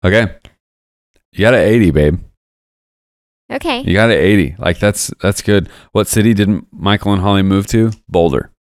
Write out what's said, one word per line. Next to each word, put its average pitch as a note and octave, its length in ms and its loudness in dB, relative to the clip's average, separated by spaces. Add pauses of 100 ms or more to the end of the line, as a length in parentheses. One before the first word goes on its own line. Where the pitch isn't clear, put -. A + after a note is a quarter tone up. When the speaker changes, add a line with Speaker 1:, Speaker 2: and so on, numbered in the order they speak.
Speaker 1:
Okay. G#2 220 2 (1040)
You - 80 -8
got A2+ 140 4
an A2+ 60 2
eighty, G#2 300 4
babe. D2 300 2 (1300)
Speaker 2:
Okay. C4+ 300 -6
Speaker 1:
You - 140 -2
got A2+ 160 2
an F#2 80 2
eighty. F2 400 2
Like, E2+ 200 -4
that's, - 320 -2 (120)
that's G2+ 200 -2
good. G2+ 260 0 (240)
What G#2 140 0
city A2 280 2
did G2+ 140 0 (240)
Michael G2+ 400 -4
and G2 100 -2
Holly G2 200 0
move G2 260 0
to? A2+ 220 0 (180)
Boulder. E2 420 0 (140)